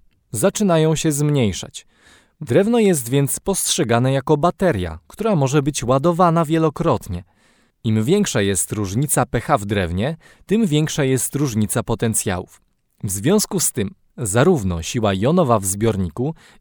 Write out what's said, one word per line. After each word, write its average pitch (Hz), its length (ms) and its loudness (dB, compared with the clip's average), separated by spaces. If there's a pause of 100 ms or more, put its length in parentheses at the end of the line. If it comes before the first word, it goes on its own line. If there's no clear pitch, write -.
(300)
zaczynają 160 640 2
się 156 180 0
zmniejszać. 143 760 -2 (540)
Drewno 196 380 2
jest 175 300 2
więc 139 320 0
postrzegane 131 720 0
jako 139 240 2
bateria, 143 680 0
która 214 300 -2
może 139 260 2
być 139 220 -4
ładowana 165 600 2
wielokrotnie. 151 800 -2 (600)
Im 110 200 2
większa 175 360 2
jest 98 320 0
różnica 110 540 -2
P 120 140 -4
H 143 180 0
w 101 60 -8
drewnie, 101 520 -2 (300)
tym 220 200 0
większa 151 380 0
jest 131 300 0
różnica 117 480 -2
potencjałów. 107 800 -4 (420)
W 95 60 -6
związku 160 500 0
z - 120 -2
tym 98 220 -6 (220)
zarówno 107 640 0
siła 104 320 -2
jonowa 120 440 2
w 101 60 -4
zbiorniku 101 680 -2 (260)